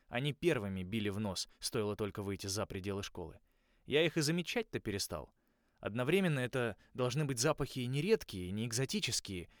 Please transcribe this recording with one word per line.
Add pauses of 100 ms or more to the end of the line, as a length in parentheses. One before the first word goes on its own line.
Они
первыми
били
в
нос, (100)
стоило
только
выйти
за
пределы
школы. (480)
Я
их
и
замечать-то
перестал. (460)
Одновременно
это (180)
должны
быть
запахи
не
редкие,
не
экзотические, (120)